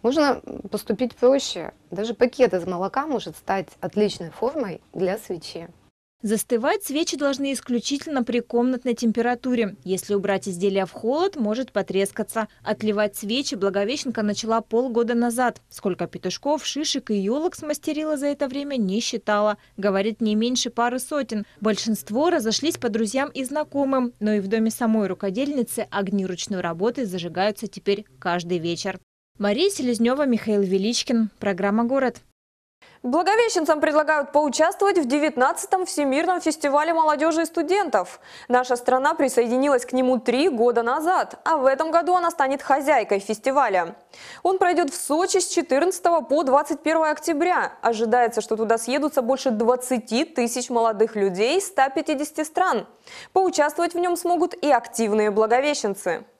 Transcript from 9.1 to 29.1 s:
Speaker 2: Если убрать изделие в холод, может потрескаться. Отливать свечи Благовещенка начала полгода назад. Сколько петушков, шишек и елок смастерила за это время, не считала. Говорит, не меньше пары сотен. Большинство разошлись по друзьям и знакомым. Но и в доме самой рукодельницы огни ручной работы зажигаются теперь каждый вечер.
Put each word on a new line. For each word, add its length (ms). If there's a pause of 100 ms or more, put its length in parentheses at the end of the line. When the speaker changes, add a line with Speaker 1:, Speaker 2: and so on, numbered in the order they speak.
Speaker 2:
Если 320
убрать 320
изделие 400
в 60
холод, 420
может 380
потрескаться. 720 (160)
Отливать 540
свечи 400
Благовещенка 680
начала 380
полгода 540
назад. 540
Сколько 380
петушков, 580
шишек 460
и 60
елок 400
смастерила 600
за 120
это 180
время, 300
не 240
считала. 560 (200)
Говорит, 440
не 160
меньше 340
пары 300
сотен. 440 (160)
Большинство 680
разошлись 480
по 100
друзьям 400
и 140
знакомым. 800
Но 140
и 40
в 80
доме 240
самой 380
рукодельницы 840
огни 340
ручной 360
работы 440
зажигаются 640
теперь 400 (140)
каждый 380
вечер. 420 (400)